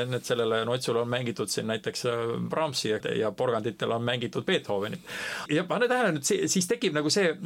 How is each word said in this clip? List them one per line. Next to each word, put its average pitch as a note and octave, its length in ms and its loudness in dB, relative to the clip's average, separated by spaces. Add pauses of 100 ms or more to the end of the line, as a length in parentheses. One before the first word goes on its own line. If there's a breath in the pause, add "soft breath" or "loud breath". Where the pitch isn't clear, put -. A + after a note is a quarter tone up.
et B2 260 -2
sellele A2+ 400 4
notsule B2 380 0
on - 20 -6
mängitud A#2 400 -2
siin A2 240 -2
näiteks, A2 320 -4
eh, A#2 180 0 (300)
Brahmsi D3+ 400 0
ja, G#2+ 80 0 (240)
ja G#2+ 80 0
porganditel A2+ 640 0
on A#2 80 -2
mängitud A#2+ 380 -2
Beethovenit. A#2 580 0 (540 loud breath)
Ja D#3 100 2
pane F3+ 220 0
tähele A#3+ 300 2
nüüd, C#3 100 -4
see, D#3+ 240 2
siis F3+ 160 2
tekib A3+ 300 0
nagu D3+ 180 2
see G3 140 4 (180)